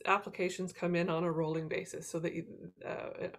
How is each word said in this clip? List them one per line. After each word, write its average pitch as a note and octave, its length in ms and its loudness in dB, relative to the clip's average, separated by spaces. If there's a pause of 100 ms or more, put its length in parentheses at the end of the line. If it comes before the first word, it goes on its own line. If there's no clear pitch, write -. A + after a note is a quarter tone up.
applications F#3 680 2
come F3 240 2
in F3 140 4
on E3 140 2
a F3 80 4
rolling D#3+ 360 2
basis, - 400 -4
so E3 120 -2
that E3 140 0
you, E3 120 -4 (420)
uh, - 400 -4 (120)